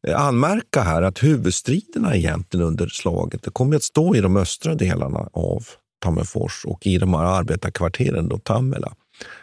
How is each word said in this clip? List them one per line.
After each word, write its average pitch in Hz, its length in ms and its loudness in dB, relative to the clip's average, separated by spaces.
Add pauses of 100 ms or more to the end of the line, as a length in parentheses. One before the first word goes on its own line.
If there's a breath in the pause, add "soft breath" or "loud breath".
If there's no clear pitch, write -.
eh, 151 140 0
anmärka 143 600 2
här 82 200 2
att 92 200 0
huvudstriderna 147 920 0
egentligen 85 500 0
under 82 200 0
slaget, - 560 -4
det - 80 -8
kommer 139 260 0
att - 60 0
stå 160 340 2
i 113 40 4
de 95 160 4
östra 101 380 -2
delarna 87 580 -2
av 50 320 -2 (360)
Tammerfors - 640 -2
och - 220 -6
i 92 120 2
de 92 160 2
här 80 100 0
arbetarkvarteren 90 1040 -2
då, - 100 -4
Tammela. 123 540 -2 (500 loud breath)